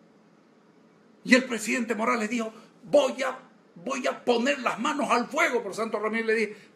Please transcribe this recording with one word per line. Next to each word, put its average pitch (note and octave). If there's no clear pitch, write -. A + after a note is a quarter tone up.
Y G3
el B3+
presidente A#3
Morales A3
dijo, A3+
"Voy C4
a, C4
voy B3+
a -
poner B3
las A3
manos C#4
al A#3+
fuego C4+
por F#3
Santos G#3+
Ramírez". A3
Le A3
dije, G#3+